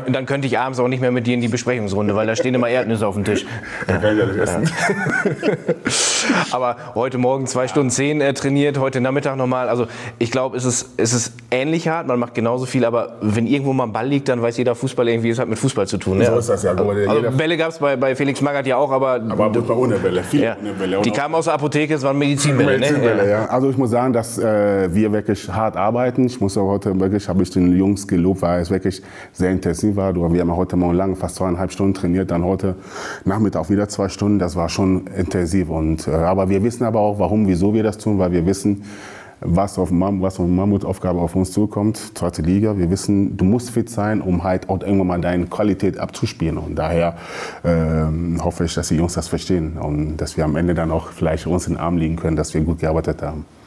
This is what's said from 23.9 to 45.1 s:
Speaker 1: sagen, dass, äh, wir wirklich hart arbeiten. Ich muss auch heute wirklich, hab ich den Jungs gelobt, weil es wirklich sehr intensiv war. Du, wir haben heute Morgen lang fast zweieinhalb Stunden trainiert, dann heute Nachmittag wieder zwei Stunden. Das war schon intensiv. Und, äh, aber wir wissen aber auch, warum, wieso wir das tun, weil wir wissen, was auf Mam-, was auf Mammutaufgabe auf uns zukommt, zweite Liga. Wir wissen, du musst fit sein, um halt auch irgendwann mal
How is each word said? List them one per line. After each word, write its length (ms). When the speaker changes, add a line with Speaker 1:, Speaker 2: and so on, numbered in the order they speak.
Speaker 1:
sagen, 220
dass, 260
äh, 560
wir 180
wirklich 400
hart 240
arbeiten. 480
Ich 160
muss 160
auch 120
heute 300
wirklich, 300
hab 120
ich 100
den 260
Jungs 300
gelobt, 360
weil 180
es 100
wirklich 320
sehr 180
intensiv 460
war. 160
Du, 200
wir 80
haben 160
heute 200
Morgen 180
lang 220
fast 200
zweieinhalb 360
Stunden 220
trainiert, 360
dann 140
heute 300
Nachmittag 460
wieder 180
zwei 200
Stunden. 300
Das 180
war 120
schon 380
intensiv. 520
Und, 400
äh, 40
aber 360
wir 140
wissen 220
aber 160
auch, 180
warum, 280
wieso 280
wir 80
das 160
tun, 200
weil 140
wir 140
wissen, 380
was 380
auf 120
Mam-, 320
was 160
auf 80
Mammutaufgabe 720
auf 160
uns 180
zukommt, 640
zweite 260
Liga. 360
Wir 120
wissen, 460
du 80
musst 260
fit 200
sein, 300
um 240
halt 240
auch 140
irgendwann 260
mal 120